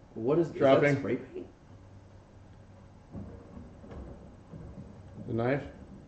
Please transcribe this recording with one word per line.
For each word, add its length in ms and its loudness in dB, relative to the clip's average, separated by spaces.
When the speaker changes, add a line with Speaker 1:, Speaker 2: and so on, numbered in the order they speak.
Speaker 1:
What 240 4
is, 80 4
is 60 -10
that 60 -6
Speaker 2:
Dropping. 380 8
Speaker 1:
spray 200 0
paint? 280 -10
Speaker 2:
The 60 -2
knife. 300 0